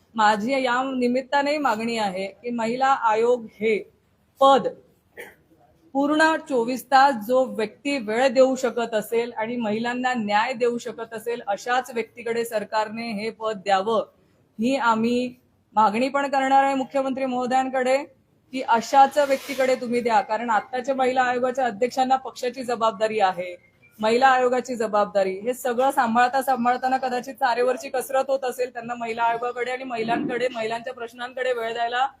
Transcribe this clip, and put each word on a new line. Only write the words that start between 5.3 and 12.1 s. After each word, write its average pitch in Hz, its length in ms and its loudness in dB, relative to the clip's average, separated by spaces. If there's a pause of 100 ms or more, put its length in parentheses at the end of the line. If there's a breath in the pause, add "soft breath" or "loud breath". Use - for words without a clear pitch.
पूर्ण 302 440 2
चोवीस 254 500 -4
तास 269 280 6
जो 240 300 2
व्यक्ती 220 540 -4
वेळ 226 300 0
देऊ 262 280 4
शकत 233 380 -2
असेल 226 420 -2
आणि 226 200 -6
महिलांना 240 580 -2
न्याय 214 380 0
देऊ 240 260 0
शकत 226 360 -12
असेल, 233 320 -8
अशाच 247 480 -2
व्यक्तीकडे 226 500 -4